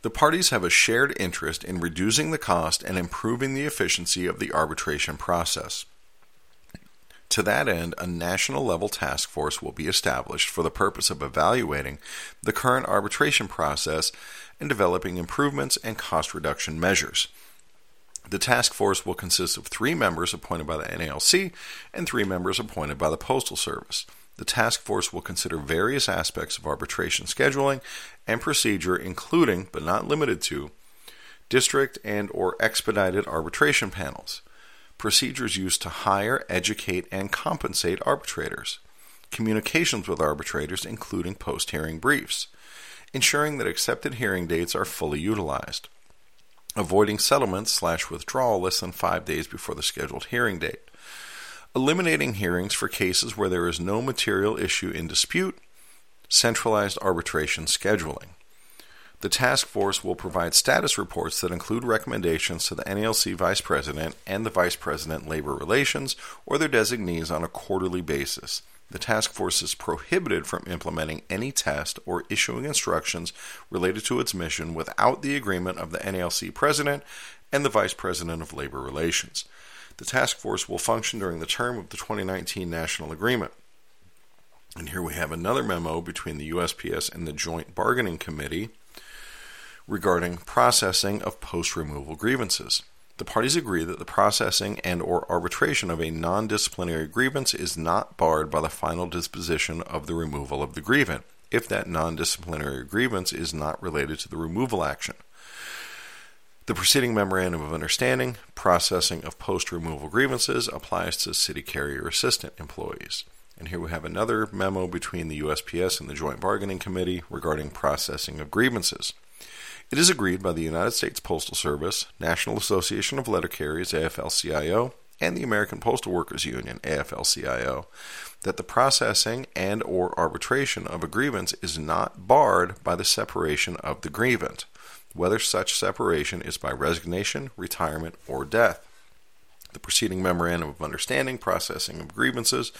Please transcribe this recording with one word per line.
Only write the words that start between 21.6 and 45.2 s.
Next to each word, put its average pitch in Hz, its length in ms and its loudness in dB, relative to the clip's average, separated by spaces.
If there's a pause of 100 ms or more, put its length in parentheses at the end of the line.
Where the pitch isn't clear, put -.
and 175 140 -4
three 107 180 0
members 92 360 0
appointed 73 400 -4
by 78 100 4
the 80 80 0
Postal - 400 0
Service. - 480 -4 (320)
The - 80 -10
task 117 360 2
force 104 300 0
will 90 100 -8
consider - 360 -4
various 87 500 2
aspects 85 500 -2
of - 80 -10
arbitration - 600 -2
scheduling 139 560 2 (440)
and 113 140 0
procedure, 95 560 2
including, 92 760 2
but - 140 -8
not 87 240 0
limited 143 360 2
to, 73 280 -4 (760)
district 135 560 4
and 104 260 0
or 92 260 0
expedited 101 720 2
arbitration 92 640 2
panels, - 500 -8 (560)
procedures 120 600 2
used 95 240 0
to - 80 -6
hire, 101 580 2
educate, 92 640 0
and 95 220 -2
compensate - 720 0
arbitrators, - 760 -2 (500)
communications 110 800 2
with 80 140 0
arbitrators, 76 640 0
including 95 500 -4
post-hearing - 640 -4
briefs, - 480 0 (680)
ensuring 147 440 2
that 110 100 0
accepted - 480 0
hearing 98 320 0
dates 85 260 2
are 101 120 2
fully 76 340 -2
utilized, 85 720 -2 (880)